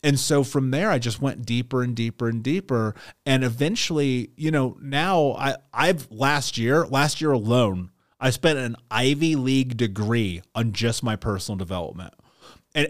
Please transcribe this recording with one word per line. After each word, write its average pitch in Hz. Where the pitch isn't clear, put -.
And 139
so 143
from 131
there, 175
I 156
just 117
went 131
deeper 123
and 123
deeper 117
and 113
deeper. 127
And 131
eventually, 139
you 156
know, 135
now 147
I, -
I've, 151
last 139
year, 131
last 143
year 156
alone, 107
I 127
spent 147
an 120
Ivy 143
League 131
degree 104
on 113
just 110
my 113
personal 101
development. 90
And 147